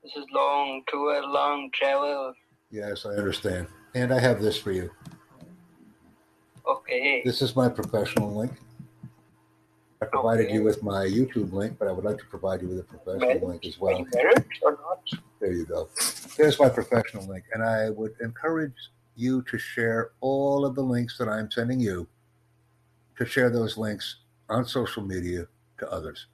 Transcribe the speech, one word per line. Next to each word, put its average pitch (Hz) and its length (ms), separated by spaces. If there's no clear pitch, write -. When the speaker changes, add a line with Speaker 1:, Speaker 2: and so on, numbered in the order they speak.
Speaker 1:
This 147 120
is 143 160
long 139 560
tour, 143 380
long 143 480
travel. 139 600
Speaker 2:
Yes, 104 360
I 107 40
understand. 98 580
And 123 180
I 131 60
have 120 220
this 107 160
for - 140
you. 90 200
Speaker 1:
Okay. 131 580
Speaker 2:
This 123 160
is 120 140
my 127 140
professional 104 680
link. 117 160
I 107 40
provided 113 400
Speaker 1:
Okay. 104 100
Speaker 2:
you 110 80
with 107 200
my 98 220
YouTube 104 460
link, 98 280
but 101 80
I 95 40
would 92 140
like 104 140
to - 60
provide 95 360
you 92 60
with 92 120
a 90 40
professional 95 440
Speaker 1:
Married? 123 160
Speaker 2:
link 87 220
as 82 140
well. 95 160
Speaker 1:
Are 90 40
you 87 140
married 143 320
or - 120
not? - 280
Speaker 2:
There 95 140
you 85 120
go. 80 240
There's 151 220
my 139 100
professional 110 560
link, 95 280
and 113 100
I 110 260
would 107 320
encourage 147 540
you 127 280
to 117 140
share 113 640
all 139 460
of 127 100
the 139 80
links 120 340
that 120 100
I'm 107 220
sending 120 300
you, 92 280
to 120 80
share 123 240
those 117 280
links 107 400
on 117 160
social 117 380
media 90 440
to - 120
others. 80 420